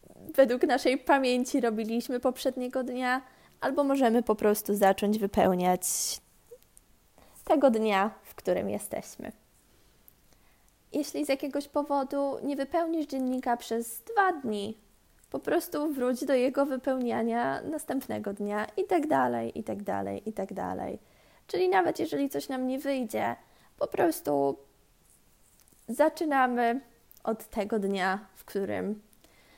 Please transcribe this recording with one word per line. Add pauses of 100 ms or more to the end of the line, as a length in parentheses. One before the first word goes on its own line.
(360)
według
naszej
pamięci
robiliśmy
poprzedniego
dnia, (400)
albo
możemy
po
prostu
zacząć
wypełniać (1600)
tego
dnia, (120)
w
którym
jesteśmy. (1600)
Jeśli
z
jakiegoś
powodu
nie
wypełnisz
dziennika
przez
dwa
dni, (520)
po
prostu
wróć
do
jego
wypełniania
następnego
dnia (100)
i
tak
dalej,
i
tak
dalej,
i
tak
dalej. (480)
Czyli
nawet
jeżeli
coś
nam
nie
wyjdzie, (440)
po
prostu (1300)
zaczynamy (420)
od
tego
dnia, (160)
w
którym, (560)